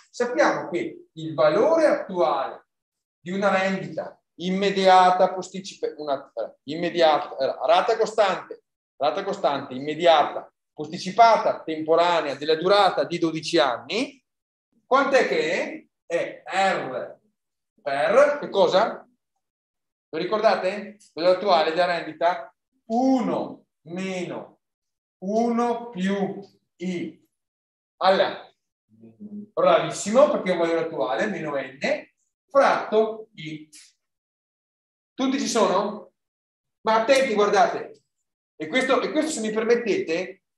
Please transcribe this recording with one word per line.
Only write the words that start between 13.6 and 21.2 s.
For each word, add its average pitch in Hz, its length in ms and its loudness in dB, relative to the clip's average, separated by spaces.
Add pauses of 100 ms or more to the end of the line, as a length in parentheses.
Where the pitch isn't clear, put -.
quant'è 269 420 2
che 160 240 -2
è? 302 340 -6 (200)
È - 400 -6
R - 720 -4 (640)
per, 160 580 2
che - 100 -10
cosa? 190 560 0 (1040)
Lo 151 100 -8
ricordate? 208 800 0 (160)
Valore 180 220 4